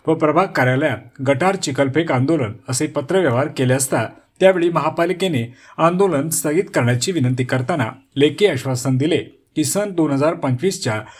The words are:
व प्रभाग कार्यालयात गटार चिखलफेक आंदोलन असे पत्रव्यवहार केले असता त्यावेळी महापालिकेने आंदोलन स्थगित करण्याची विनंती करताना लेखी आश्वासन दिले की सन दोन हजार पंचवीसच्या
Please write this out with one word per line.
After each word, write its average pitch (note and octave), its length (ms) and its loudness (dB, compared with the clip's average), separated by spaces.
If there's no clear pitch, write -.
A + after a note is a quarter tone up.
व D#3+ 80 2
प्रभाग D3+ 320 2
कार्यालयात C3 800 -2
गटार F3 280 2
चिखलफेक C#3+ 560 -2
आंदोलन C3 420 0
असे D3+ 180 -2
पत्रव्यवहार D3 600 0
केले B2+ 160 2
असता B2+ 320 0
त्यावेळी F#3 300 4
महापालिकेने E3 840 -2
आंदोलन E3 520 2
स्थगित D#3+ 340 0
करण्याची B2 380 0
विनंती B2+ 320 0
करताना B2+ 460 -2
लेखी D3+ 280 4
आश्वासन C3 520 0
दिले D3+ 200 2
की D#3 80 0
सन G3+ 280 -2
दोन E3 200 0
हजार C#3+ 220 2
पंचवीसच्या C3+ 680 -2